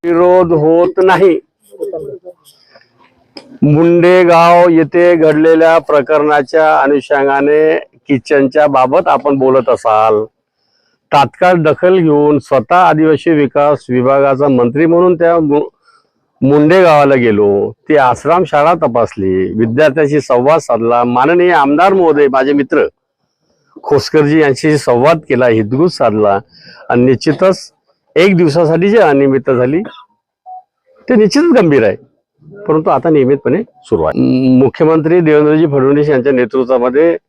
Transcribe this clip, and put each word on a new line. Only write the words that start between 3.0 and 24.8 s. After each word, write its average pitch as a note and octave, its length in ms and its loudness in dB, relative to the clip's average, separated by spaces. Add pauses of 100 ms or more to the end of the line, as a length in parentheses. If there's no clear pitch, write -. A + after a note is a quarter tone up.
मुंडेगाव E3+ 1040 4
येथे F3 480 2
घडलेल्या D#3+ 640 2
प्रकरणाच्या D3+ 1000 0
अनुषंगाने C#3+ 960 -2
किचनच्या C#3 880 -2
बाबत C#3 420 0
आपण C#3 300 -2
बोलत C3 300 0
असाल, A2 560 0 (880)
तात्काळ F3+ 400 0
दखल F3 460 0
घेऊन D3 400 0
स्वतः C3+ 380 -2
आदिवासी D#3+ 540 0
विकास D3 580 -2
विभागाचा C3+ 600 0
मंत्री B2+ 380 0
म्हणून F3 280 2
त्या E3+ 260 0
मु-, D3 280 -2 (760)
मुंडे D#3 400 2
गावाला D3 320 2
गेलो, G#2 580 0 (160)
ती D#3 80 0
आश्रमशाळा D3 800 0
तपासली, G2+ 800 -4
विद्यार्थ्यांशी C#3 680 -2
संवाद C3 400 0
साधला, A#2+ 440 -2
माननीय D#3 480 0
आमदार D#3 400 0
महोदय, D#3 360 2
माझे C3 240 -2
मित्र C#3+ 340 -2 (960)
खोसकरजी D3 580 0
यांच्याशी D3+ 380 0
संवाद C#3 500 0